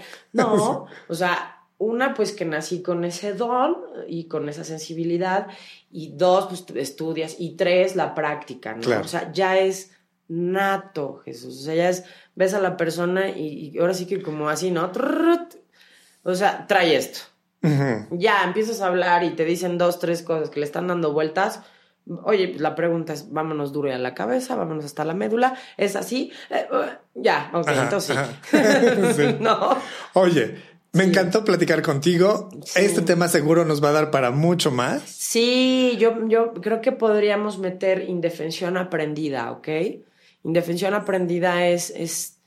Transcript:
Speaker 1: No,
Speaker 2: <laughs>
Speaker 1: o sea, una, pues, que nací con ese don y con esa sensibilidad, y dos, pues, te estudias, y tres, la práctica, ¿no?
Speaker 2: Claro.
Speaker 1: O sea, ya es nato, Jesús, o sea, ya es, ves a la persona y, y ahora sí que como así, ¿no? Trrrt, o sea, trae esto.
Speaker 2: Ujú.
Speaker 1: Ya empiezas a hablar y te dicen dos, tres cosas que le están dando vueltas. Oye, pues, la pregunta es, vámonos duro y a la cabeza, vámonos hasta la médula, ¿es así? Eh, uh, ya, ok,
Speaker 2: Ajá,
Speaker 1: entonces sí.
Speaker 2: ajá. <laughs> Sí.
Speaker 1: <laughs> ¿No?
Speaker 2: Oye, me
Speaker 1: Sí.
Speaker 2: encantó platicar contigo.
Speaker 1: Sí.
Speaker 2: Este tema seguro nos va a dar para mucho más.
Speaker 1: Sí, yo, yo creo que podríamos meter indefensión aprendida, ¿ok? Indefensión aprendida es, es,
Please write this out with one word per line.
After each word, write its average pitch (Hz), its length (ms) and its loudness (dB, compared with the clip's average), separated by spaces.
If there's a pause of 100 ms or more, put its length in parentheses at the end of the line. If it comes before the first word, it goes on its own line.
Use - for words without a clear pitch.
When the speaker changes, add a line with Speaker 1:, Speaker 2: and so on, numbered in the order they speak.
(320)
Speaker 1:
No, - 540 2 (120)
Speaker 2:
<laughs> - 120 -18
Speaker 1:
o 170 60 -6
sea, 175 400 -2 (240)
una, 233 340 0
pues, 214 200 0
que 170 120 -6
nací 160 380 -4
con 170 200 -2
ese 175 300 -6
don 247 420 0 (320)
y 165 200 -8
con 147 220 -6
esa 147 140 -10
sensibilidad, 170 840 -2 (440)
y 156 240 -12
dos, 185 320 4
pues, 180 200 -12
te - 120 -6
estudias, 160 600 -6
y 165 160 -8
tres, 185 400 4
la 160 180 -2
práctica, 147 600 -6
¿no? 113 60 -10
Speaker 2:
Claro. 110 240 2
Speaker 1:
O - 20 -10
sea, 170 240 -6
ya 185 260 2
es 190 340 0 (360)
nato, 185 960 -2
Jesús, 127 340 -14
o 135 40 -14
sea, 156 120 -6
ya 175 140 4
es, 180 140 -2 (320)
ves 185 180 2
a 208 60 0
la 180 180 0
persona 175 520 0
y, 151 440 -8
y - 60 -4
ahora 175 160 2
sí 180 100 -6
que 185 160 -4
como 151 280 -4
así, 160 220 -2
¿no? 175 200 -2
Trrrt, 330 640 0 (680)
o 180 120 -2
sea, - 320 0
trae 175 280 6
esto. - 240 -2 (440)
Speaker 2:
Ujú. 139 560 2
Speaker 1:
Ya 202 240 4
empiezas 214 380 -2
a 190 60 0
hablar 180 360 2
y 160 80 0
te 160 140 -2
dicen 175 340 -2
dos, 175 200 2
tres 170 220 -2
cosas 156 300 -2
que 147 80 -6
le 147 60 0
están 175 220 -4
dando 170 260 0
vueltas. 160 480 0 (640)
Oye, 190 240 2
pues, 135 140 -8
la 151 120 0
pregunta 165 400 -2
es, 143 180 -12
vámonos 151 400 -4
duro 143 180 -2
y - 20 -2
a 127 80 -4
la 127 160 -4
cabeza, 254 400 -4
vámonos 160 300 -4
hasta 151 200 -6
la 160 80 -4
médula, 226 420 0 (220)
¿es 202 180 0
así? 247 360 -4 (180)
Eh, - 220 -2
uh, - 500 -4
ya, 143 320 2
ok, 170 140 0
Speaker 2:
Ajá, 135 160 2
Speaker 1:
entonces 135 340 0 (320)
sí. - 80 4
Speaker 2:
ajá. 240 560 4
<laughs> - 0 -
Sí. 147 100 2 (100)
Speaker 1:
<laughs> - 80 -4
¿No? 233 360 2 (360)
Speaker 2:
Oye, 175 420 4 (380)
me 180 100 6
Speaker 1:
Sí. 190 60 4
Speaker 2:
encantó 185 340 4
platicar 165 380 2
contigo. 170 680 2 (140)
Speaker 1:
Sí. - 220 -2
Speaker 2:
Este 175 160 2
tema 170 260 4
seguro 165 380 4
nos 151 180 0
va 147 60 4
a - 20 4
dar 151 200 2
para 131 200 2
mucho 160 400 2
más. 131 320 0
Speaker 1:
Sí, 254 960 2
yo, 226 280 2
yo 226 260 2
creo 214 280 -2
que 262 120 2
podríamos 208 640 2
meter 185 500 0
indefensión 170 680 -4
aprendida, 151 760 -4
¿ok? - 160 -14 (800)
Indefensión 170 480 0
aprendida 180 720 0
es, 175 220 0
es, - 580 -8